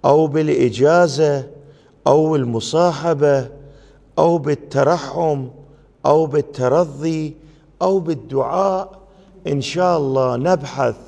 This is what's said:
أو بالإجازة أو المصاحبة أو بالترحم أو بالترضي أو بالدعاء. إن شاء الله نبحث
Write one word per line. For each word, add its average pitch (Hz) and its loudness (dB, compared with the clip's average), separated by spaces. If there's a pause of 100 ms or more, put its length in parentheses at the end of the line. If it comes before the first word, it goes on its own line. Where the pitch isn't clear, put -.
أو 151 4
بالإجازة 143 2 (600)
أو 156 4
المصاحبة 143 0 (720)
أو 170 4
بالترحم 143 -2 (600)
أو 156 4
بالترضي 147 -2 (460)
أو 190 0
بالدعاء. 160 -4 (480)
إن 143 -4
شاء 175 -2
الله 131 -2
نبحث 135 -2 (120)